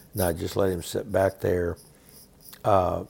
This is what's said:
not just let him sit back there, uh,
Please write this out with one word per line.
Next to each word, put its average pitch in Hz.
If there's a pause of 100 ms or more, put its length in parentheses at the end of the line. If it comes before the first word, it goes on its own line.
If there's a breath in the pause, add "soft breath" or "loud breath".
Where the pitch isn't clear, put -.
(140 soft breath)
not 87
just 90
let 98
him 87
sit 98
back 95
there, 90 (880 soft breath)
uh, 90